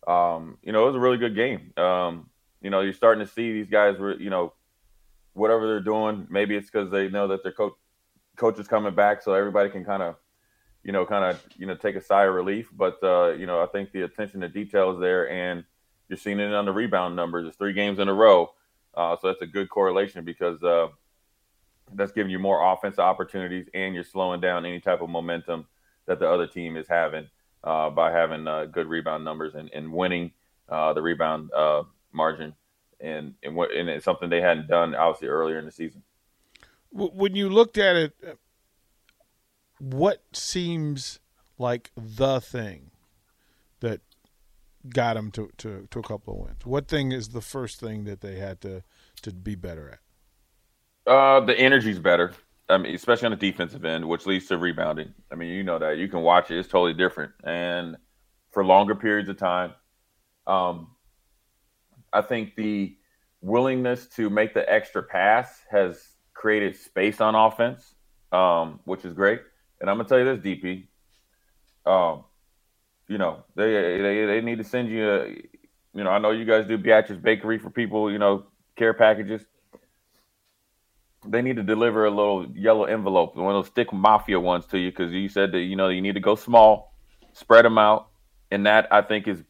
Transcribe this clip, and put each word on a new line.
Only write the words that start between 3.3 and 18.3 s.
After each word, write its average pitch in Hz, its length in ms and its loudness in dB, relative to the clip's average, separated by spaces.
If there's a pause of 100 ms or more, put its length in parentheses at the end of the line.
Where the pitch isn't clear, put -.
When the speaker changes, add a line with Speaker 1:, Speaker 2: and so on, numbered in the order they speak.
Speaker 1:
see 117 220 -6
these 107 160 -6
guys, 104 300 4
re-, 98 200 -6
you 104 100 -8
know, 92 240 -2 (800)
whatever 110 340 2
they're 107 120 -2
doing, 107 500 -4
maybe 101 260 -2
it's 101 140 -8
'cause 101 200 -4
they 98 200 -2
know 101 180 -2
that 95 160 -4
their 92 80 -8
co-, 104 260 -6 (580)
coach 110 240 -2
is 101 80 -12
coming 104 280 -2
back, 104 260 2
so 101 120 -2
everybody 101 360 0
can 95 160 -12
kinda, 98 300 -6 (680)
you 98 80 -10
know, 92 140 0
kinda, 92 320 0 (200)
you 90 100 -12
know, 92 80 -8
take 98 200 -4
a 95 60 -8
sigh 101 240 4
of 95 80 2
relief. 98 400 -4
But, 92 300 -2
uh, 90 340 4
you 90 80 -10
know, 87 160 -2
I 87 60 0
think 98 240 -8
the 95 100 -6
attention 98 400 -10
to 87 80 -8
detail 98 440 0
is 87 60 -8
there, 90 300 0
and 90 340 -6 (460)
you're 95 80 -10
seeing 101 220 -6
it 104 140 -2
on 101 120 0
the 98 60 -2
rebound 95 440 -2
numbers. 85 300 -6
It's 80 120 -16
three 101 160 -4
games 101 260 -2
in 101 80 0
a 98 60 0
row. 98 400 6 (420)